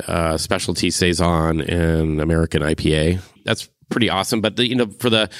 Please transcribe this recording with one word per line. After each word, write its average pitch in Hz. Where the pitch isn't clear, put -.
uh, 82
Specialty 92
Saison 82
and 80
American 80
I 76
P 76
A. 82
That's -
pretty 117
awesome. 95
But 101
the, 120
you 123
know, 117
for 123
the, 110